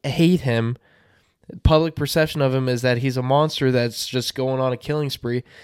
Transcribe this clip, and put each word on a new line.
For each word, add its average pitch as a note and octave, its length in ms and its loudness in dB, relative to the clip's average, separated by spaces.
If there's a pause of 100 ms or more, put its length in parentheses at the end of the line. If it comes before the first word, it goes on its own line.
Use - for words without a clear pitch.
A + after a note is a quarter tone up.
hate E3 380 2
him. A#2 360 0 (840)
Public D#3+ 320 4
perception D3+ 460 0
of C3 120 2
him C3 160 0
is A#2+ 140 -2
that B2 160 2
he's B2+ 180 -2
a B2+ 60 -2
monster C#3 480 2
that's A#2+ 360 0
just - 280 -4
going C3 260 -2
on C3 100 0
a B2 60 -2
killing D3 320 -4
spree. B2 340 -4 (200)